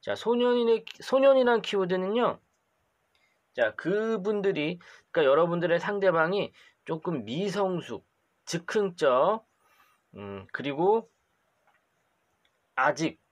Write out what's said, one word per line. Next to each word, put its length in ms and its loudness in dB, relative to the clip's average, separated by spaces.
자, 120 -4
소년이네-, 680 0
소년이란 600 4
키워드는요, 760 -2
자, 220 0
그분들이, 1040 -2
그러니까 200 4
여러분들의 480 2
상대방이 760 0
조금 380 -6
미성숙, 800 -4
즉흥적, 1000 0
음, 360 -12
그리고 580 -2
아직 460 -2